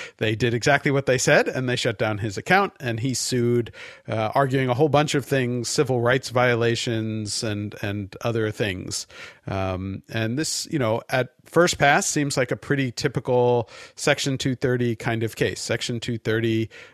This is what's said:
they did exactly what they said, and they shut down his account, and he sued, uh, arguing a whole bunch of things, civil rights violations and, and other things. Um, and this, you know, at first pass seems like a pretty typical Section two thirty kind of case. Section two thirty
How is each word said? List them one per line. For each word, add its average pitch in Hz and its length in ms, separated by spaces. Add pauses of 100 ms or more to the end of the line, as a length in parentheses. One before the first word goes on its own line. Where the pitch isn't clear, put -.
(180)
they 110 180
did 117 180
exactly 139 380
what 135 140
they 127 120
said, 156 300
and 131 200
they 123 60
shut 120 240
down 107 200
his 101 200
account, 185 400
and 117 220
he 131 120
sued, 120 600 (360)
uh, 110 260
arguing 131 340
a 120 60
whole 147 140
bunch 147 280
of 131 80
things, 123 440
civil 127 320
rights 123 280
violations 117 1120
and, 104 400
and 101 400
other 110 300
things. 95 560 (400)
Um, 95 600
and 113 300
this, - 320
you 160 80
know, 117 300
at 127 220 (140)
first - 340
pass 147 280
seems 143 300
like 131 160
a 120 40
pretty 135 360
typical 123 760 (280)
Section 139 420
two 131 160
thirty 123 420
kind 113 260
of 113 140
case. 110 240
Section 117 400
two 117 180
thirty 113 500 (260)